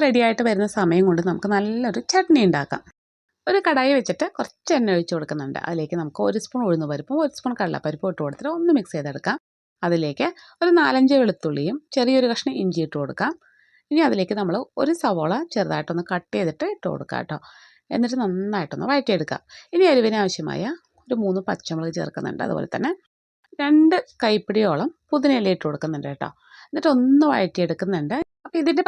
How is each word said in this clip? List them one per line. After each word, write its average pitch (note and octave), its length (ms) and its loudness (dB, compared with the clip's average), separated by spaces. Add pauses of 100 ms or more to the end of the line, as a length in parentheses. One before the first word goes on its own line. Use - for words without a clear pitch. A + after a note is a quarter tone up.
റെഡി A#3+ 220 4
ആയിട്ട് A3+ 220 0
വരുന്ന G#3 200 0 (100)
സമയം F3+ 320 4
കൊണ്ട് E3+ 200 2
നമുക്ക് E3+ 260 -4
നല്ലൊരു A3 460 -2 (100)
ചട്നി F4+ 360 4
ഉണ്ടാക്കാം. C#3+ 360 -2 (640)
ഒരു F#4+ 200 2
കടായി C4+ 320 2
വെച്ചിട്ട് A#3 300 -4 (100)
കുറച്ച് - 400 -6
എണ്ണ G#3 180 2
ഒഴിച്ച് E3+ 200 -2
കൊടുക്കുന്നുണ്ട്. D3 500 -6
അതിലേക്ക് E3 360 -4
നമുക്ക് D3+ 280 -6
ഒരു G#3 160 -2
സ്പൂൺ B3 220 -6
ഉഴുന്ന് D#3+ 260 2
പരിപ്പും C4 320 -4
ഒരു - 140 -4
സ്പൂൺ B3 200 -4
കടലപ്പരിപ്പും D#3 520 -4
ഇട്ട് D#3+ 120 -6
കൊടുത്തിട്ട് G3+ 320 -6
ഒന്ന് E4+ 220 2
മിക്സ് F#3 200 -4
ചെയ്തെടുക്കാം. D3 400 -6 (440)
അതിലേക്ക് E3+ 460 0 (340)
ഒരു F4 180 4
നാലഞ്ച് C4 420 4
വെളുത്തുള്ളിയും F3 560 -2 (180)
ചെറിയൊരു B3+ 360 2
കഷ്ണം C4 300 -4
ഇഞ്ചി E3+ 240 0
ഇട്ട് D3 160 -8
കൊടുക്കാം. C#3 320 -4 (580)
ഇനി D4+ 140 4
അതിലേക്ക് G#3 320 0
നമ്മൾ F#3 180 0 (240)
ഒരു C#4 180 2
സവോള F3 340 0 (200)
ചെറുതായിട്ടൊന്ന് E3 580 -2
കട്ട് F3+ 240 -6
ചെയ്തിട്ട് G3+ 400 -2
ഇട്ട് - 160 -18
കൊടുക്കാം C3+ 320 -6
കേട്ടോ. D3+ 160 -8 (560)
എന്നിട്ട് A#3 260 0
നന്നായിട്ടൊന്ന് F#3+ 680 -4
വഴറ്റിയെടുക്കാം. G3 500 -2 (340)
ഇനി F4+ 180 4
എരിവിന് A3 280 2
ആവശ്യമായ D#3+ 420 -4 (420)
ഒരു B3+ 180 -4
മൂന്ന് F#3+ 260 0
പച്ചമുളക് E3 480 -6
ചേർക്കുന്നുണ്ട്. D#3 480 -6
അതുപോലെ D#3+ 300 -4
തന്നെ C4+ 160 -2 (720)
രണ്ട് D#4 340 6 (260)
കൈപ്പിടിയോളം G#3 640 2 (220)
പുതിനയില C4 440 2
ഇട്ട് - 120 -8
കൊടുക്കുന്നുണ്ട് D3 440 -6
കേട്ടോ. C#3 200 -8 (380)
എന്നിട്ട് D#4 260 -2
ഒന്ന് C4+ 380 6
വഴറ്റിയെടുക്കുന്നുണ്ട്. F3+ 840 -2 (280)
അപ്പോൾ E4 180 -6
ഇതിൻ്റെ D#4+ 260 2